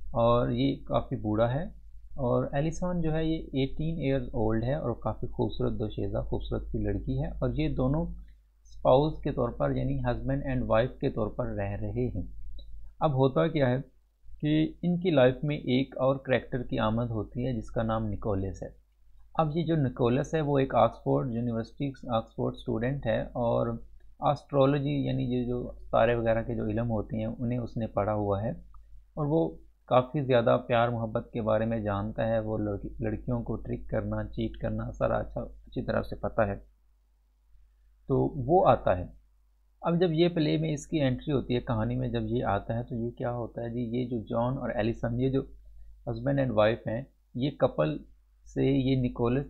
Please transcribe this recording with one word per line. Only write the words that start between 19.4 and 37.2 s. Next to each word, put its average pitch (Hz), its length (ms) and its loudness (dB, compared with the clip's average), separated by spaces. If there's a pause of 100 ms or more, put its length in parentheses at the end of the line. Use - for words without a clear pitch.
ये 170 60 2
जो 160 120 2
Nicholas 131 600 2
है, 160 60 2
वो 143 180 2
एक 135 160 2
Oxford 135 580 2
University, 117 760 -4
Oxford 123 480 -2
student 123 500 -2
है, 117 200 0
और 117 600 0 (420)
एस्ट्रोलॉजी 139 800 2
यानी 131 160 0
ये 123 220 0
जो 123 180 -2
तारे 117 520 2
वगैरह 113 260 2
के 113 140 -4
जो 113 120 -2
इल्म 110 180 0
होते 110 320 -2
हैं, 110 100 -2
उन्हें 123 320 -2
उसने 113 280 -4
पढ़ा 104 240 0
हुआ 101 300 0
है, 147 240 -4 (520)
और 151 100 0
वो 160 320 0 (280)
काफ़ी 127 340 2
ज़्यादा 123 360 4
प्यार 120 320 2
मोहब्बत 113 440 -4
के 120 80 -4
बारे 107 240 2
में 113 180 -2
जानता 104 400 -2
है। 113 180 2
वो 110 160 -2
लड़की, 104 440 -4
लड़कियों 117 400 -2
को 113 140 -4
trick 120 340 -6
करना, 107 340 -2
cheat 113 320 -4
करना, 113 360 -4
सारा 117 240 0
अच्छा, 113 260 -4
अच्छी - 400 -10
तरह 107 200 -2
से 110 140 -6
पता 104 300 0
है। 98 100 -2 (1500)